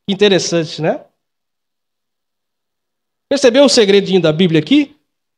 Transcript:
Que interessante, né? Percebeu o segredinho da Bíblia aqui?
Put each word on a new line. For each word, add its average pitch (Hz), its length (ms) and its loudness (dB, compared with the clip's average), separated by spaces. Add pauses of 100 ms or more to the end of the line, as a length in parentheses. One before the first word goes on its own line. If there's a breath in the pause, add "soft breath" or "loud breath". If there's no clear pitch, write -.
Que 202 60 -4
interessante, 170 720 -2
né? 214 220 -4 (2250)
Percebeu 269 360 2
o 262 40 4
segredinho 196 520 0
da 160 120 0
Bíblia 160 280 0
aqui? 277 340 -2 (440)